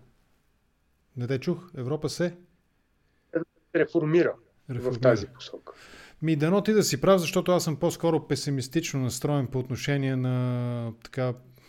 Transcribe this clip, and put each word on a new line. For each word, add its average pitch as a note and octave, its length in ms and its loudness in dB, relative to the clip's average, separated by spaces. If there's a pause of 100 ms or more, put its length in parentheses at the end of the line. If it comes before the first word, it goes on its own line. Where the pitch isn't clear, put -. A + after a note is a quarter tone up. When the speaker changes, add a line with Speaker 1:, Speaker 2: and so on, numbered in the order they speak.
(1160)
Speaker 1:
Не B2 100 -6
те C3 120 -2
чух. E3+ 380 -4
Европа C#3 320 -4
се F3 260 -2 (1400)
Speaker 2:
реформира D#3 580 2 (360)
Speaker 1:
Реформира. B2 220 -4
Speaker 2:
в A#2 100 -6
тази A#2 260 4
посока. - 460 -16 (480)
Speaker 1:
Ми, D#3 140 2
дано F3 280 2
ти G#3+ 100 2
да G#3 100 6
си C3+ 180 -2
прав, F#3 200 6
защото F3+ 300 0
аз E3+ 120 4
съм D#3 120 -2
по-скоро D#3+ 520 0
песимистично C#3+ 720 -2
настроен C3+ 480 -2
по B2+ 120 -4
отношение C3+ 560 -2
на, B2 800 -2 (100)
така, - 300 -4 (360)